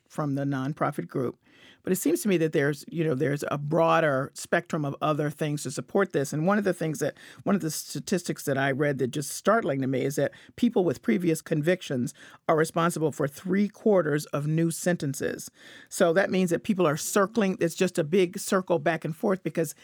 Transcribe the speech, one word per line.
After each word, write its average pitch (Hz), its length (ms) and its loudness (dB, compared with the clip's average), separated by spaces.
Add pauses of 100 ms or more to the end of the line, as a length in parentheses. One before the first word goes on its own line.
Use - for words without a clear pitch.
from 151 280 -4
the 139 100 -2
nonprofit 139 600 -4
group. - 300 -4 (460)
But 180 80 -2
it 185 60 0
seems 339 240 0
to 214 80 -2
me 185 80 4
that 156 160 0
there's, 147 340 0
you 165 160 -2
know, 156 100 0
there's 139 380 -2
a 143 60 -2
broader 151 760 2
spectrum 170 520 -2
of 139 160 -4
other 147 280 0
things 147 340 -4
to 139 80 -8
support 190 420 0
this. 143 180 -2
And 156 160 -2
one 202 100 2
of 220 60 0
the 190 100 0
things 160 260 -6
that, - 180 -4 (260)
one 202 120 2
of 165 60 0
the 160 100 -2
statistics - 760 -6
that 139 120 0
I 139 140 2
read 143 280 0
that 131 100 0
just 147 220 -6
startling 196 500 0
to 131 60 0
me 131 160 0
is 143 120 -2
that 143 160 0 (240)
people 226 300 2
with 151 160 -2
previous 180 400 0
convictions 151 720 -2 (340)
are 170 80 4
responsible 160 560 0
for 143 160 -2
three 190 400 0
quarters 156 600 2
of 147 200 -4
new 165 240 2
sentences. - 800 -4 (380)
So 170 240 4
that 190 180 2
means 185 200 2
that - 120 0
people 185 240 2
are 147 80 2
circling, 196 640 0
it's 165 160 0
just 180 240 0
a 160 60 2
big 180 340 0
circle 185 400 0
back 156 240 -2
and 160 100 -4
forth 185 300 -2
because 160 400 -4